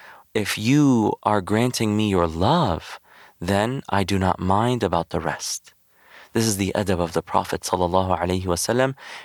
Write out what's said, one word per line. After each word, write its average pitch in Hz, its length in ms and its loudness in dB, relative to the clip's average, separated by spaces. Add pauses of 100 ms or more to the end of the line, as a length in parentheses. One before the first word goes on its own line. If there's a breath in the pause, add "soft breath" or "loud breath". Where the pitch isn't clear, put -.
(340 loud breath)
if 107 240 -2
you 120 640 4
are 107 200 2
granting 107 540 0
me 107 140 0
your 90 160 4
love, 90 760 0 (420 loud breath)
then 101 460 -2
I 98 160 0
do 95 160 0
not 92 200 0
mind 107 440 0
about 85 280 -2
the 82 100 -4
rest. - 520 -8 (600 loud breath)
This 113 120 2
is 107 120 0
the 95 180 0
adab 95 240 0
of 85 140 -2
the 85 80 0
Prophet 95 400 -2
sallallahu 90 580 0
alaihi 90 260 -2
wasallam 120 500 0 (300 loud breath)